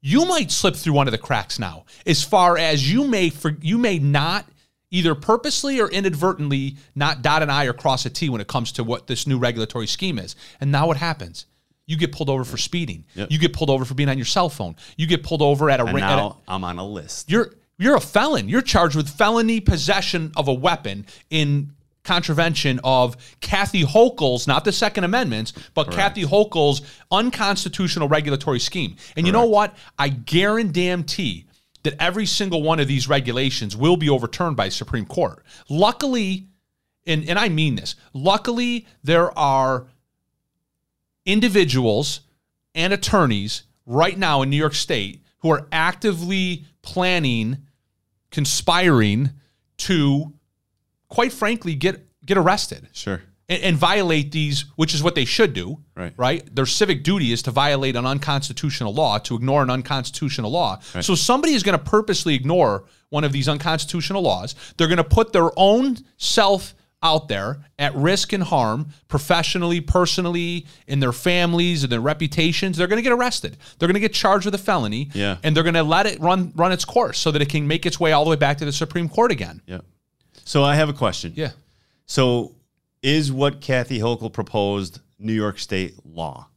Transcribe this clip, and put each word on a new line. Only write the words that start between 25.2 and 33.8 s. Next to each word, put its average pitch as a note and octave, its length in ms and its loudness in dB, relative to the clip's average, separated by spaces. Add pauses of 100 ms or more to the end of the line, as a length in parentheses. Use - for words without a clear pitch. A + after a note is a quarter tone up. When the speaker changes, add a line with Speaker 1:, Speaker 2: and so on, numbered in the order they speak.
Speaker 1:
but D#3 120 0
Speaker 2:
Correct. - 120 -8 (180)
Speaker 1:
Kathy G3+ 100 -4
Hochul's D3+ 560 2 (300)
unconstitutional F#3+ 960 0
regulatory C#3+ 520 0
scheme. C3+ 360 -4 (200)
And E3+ 120 0
you F#3 40 4
know A3+ 100 4
Speaker 2:
Correct. A#3 100 4
Speaker 1:
what? G#3 260 2 (220)
I C#3+ 100 0
guarantee F3 1400 0 (380)
that D3 180 -4
every F3+ 240 0
single F3 380 -2
one D#3+ 160 2
of C#3 80 2
these C#3 200 0
regulations B2 720 -2
will E3 200 4